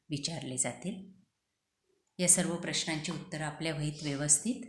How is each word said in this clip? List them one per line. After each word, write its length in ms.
विचारले 460
जातील. 560
या 100
सर्व 260
प्रश्नांची 580
उत्तरं 320
आपल्या 300
वहीत 280
व्यवस्थित 520